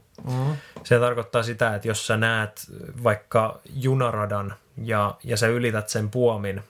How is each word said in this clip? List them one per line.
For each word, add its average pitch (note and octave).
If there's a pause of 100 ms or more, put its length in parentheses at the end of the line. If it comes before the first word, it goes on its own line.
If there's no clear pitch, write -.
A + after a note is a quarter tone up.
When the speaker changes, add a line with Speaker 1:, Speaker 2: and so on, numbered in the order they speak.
(300)
Speaker 1:
Mm. C3 (280)
Speaker 2:
Se B2
tarkoittaa A#2
sitä, A2+
että G#2
jos G#2+
sä A2+
näet A2 (380)
vaikka A2 (140)
junaradan A2+ (300)
ja, G#2 (100)
ja A#2+
sä A2
ylität A#2
sen G#2+
puomin, G#2